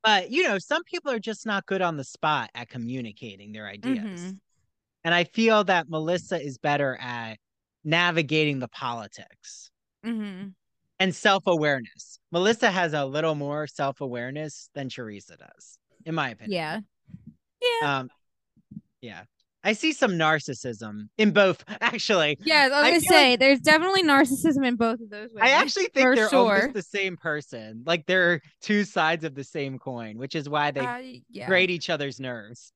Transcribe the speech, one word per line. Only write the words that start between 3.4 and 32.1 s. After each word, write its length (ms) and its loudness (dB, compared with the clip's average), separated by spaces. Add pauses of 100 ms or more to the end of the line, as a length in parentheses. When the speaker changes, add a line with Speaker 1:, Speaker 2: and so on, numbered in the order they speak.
Speaker 1:
their 160 -12
ideas. 320 -6 (220)
Speaker 2:
Mm-hmm. 80 -10 (760)
Speaker 1:
And 100 0
I 120 2
feel 400 4
that 240 2
Melissa 520 -4
is 160 -10
better 420 -2
at 380 -10 (460)
navigating 760 2
the 100 -6
politics 1000 -12 (360)
Speaker 2:
Mm-hmm. 420 -8 (520)
Speaker 1:
and 140 2
self-awareness. 1040 0 (120)
Melissa 400 2
has 220 0
a 120 0
little 300 -2
more 320 -6
self-awareness 1040 -8
than 140 -10
Teresa 480 -14
does, 420 -20 (280)
in 100 -6
my 140 -2
opinion. 240 -10
Speaker 2:
Yeah. 260 -4 (1000)
Yeah. 180 0
Speaker 1:
Um, 100 -8 (920)
yeah. 220 -18 (380)
I 120 0
see 180 -2
some 220 0
narcissism 1040 -2
in 140 4
both, 360 4
<laughs> 140 -10
actually. 640 0
Speaker 2:
Yeah, 160 4
I 80 6
was 40 0
Speaker 1:
I 180 4
Speaker 2:
gonna 100 4
Speaker 1:
feel 100 0
like 120 8
Speaker 2:
say, 120 6
there's 240 6
definitely 440 4
narcissism 640 4
in 120 0
both 240 0
of 80 -16
those 260 -14
Speaker 1:
I 120 4
Speaker 2:
women, 20 8
Speaker 1:
actually 380 2
think 200 2
Speaker 2:
for 80 6
Speaker 1:
they're 140 4
Speaker 2:
sure. 260 6
Speaker 1:
almost 180 2
the 80 -6
same 360 -6
person. 680 -8
Like, 200 -2
they're 340 4 (220)
two 240 0
sides 400 0
of 100 -8
the 80 -10
same 340 -8
coin, 400 -10
which 160 -10
is 140 -6
why 240 0
they 140 -6
Speaker 2:
Uh, 160 -8 (280)
yeah. 180 -12
Speaker 1:
grate 240 2
each 180 -6
other's 320 -6